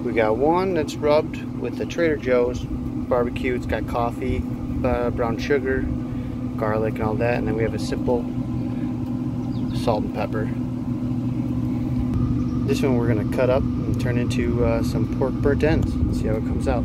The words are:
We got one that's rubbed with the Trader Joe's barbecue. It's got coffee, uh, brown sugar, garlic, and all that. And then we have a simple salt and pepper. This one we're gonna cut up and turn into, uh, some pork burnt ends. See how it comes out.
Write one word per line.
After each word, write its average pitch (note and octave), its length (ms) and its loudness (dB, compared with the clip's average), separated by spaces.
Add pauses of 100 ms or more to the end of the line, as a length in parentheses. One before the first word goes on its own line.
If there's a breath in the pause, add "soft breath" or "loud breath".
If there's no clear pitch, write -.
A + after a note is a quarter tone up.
We B2 100 -2
got A2+ 240 4
one F3 380 2
that's D3+ 180 -2
rubbed D3 480 2 (180)
with A#2+ 200 -4
the - 80 -4
Trader D#3+ 300 0
Joe's B2 420 2
barbecue. - 960 -2
It's A#2+ 100 -4
got A2 220 -2
coffee, B2 560 -2 (420)
uh, A#2+ 240 2
brown B2 300 -2
sugar, B2+ 440 0 (720 loud breath)
garlic, A2 380 0
and A2 100 -4
all G#2+ 120 0
that. A#2+ 240 0
And - 80 -2
then G#2+ 80 0
we A2+ 80 0
have G#2+ 100 0
a G#2+ 60 -2
simple A#2+ 440 0 (1500 loud breath)
salt G#2+ 280 0
and - 100 -4
pepper. A2 340 -2 (2250)
This C3 160 2
one C3 120 4
we're A#2+ 120 2
gonna G#2+ 280 2
cut B2+ 140 4
up B2+ 140 4
and A#2+ 360 0
turn B2 200 2
into, A#2+ 440 2
uh, A2+ 200 4
some B2 340 0
pork C3 160 0
burnt C#3+ 300 2
ends. - 560 2
See - 80 0
how A2 80 2
it A2 100 -2
comes B2 220 0
out. A#2+ 180 2